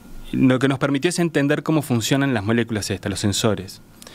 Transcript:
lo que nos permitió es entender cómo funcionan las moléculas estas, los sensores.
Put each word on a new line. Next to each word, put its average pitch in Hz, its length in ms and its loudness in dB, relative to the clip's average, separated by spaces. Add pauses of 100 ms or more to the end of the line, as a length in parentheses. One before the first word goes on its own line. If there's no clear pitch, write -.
(320)
lo 127 280 4
que 135 80 2
nos 135 100 0
permitió 143 320 0
es 170 80 -6
entender 147 460 0
cómo 156 180 2
funcionan 131 540 0
las 101 80 -2
moléculas 113 480 0
estas, 98 180 -4
los 92 100 -4
sensores. 98 640 -2 (340)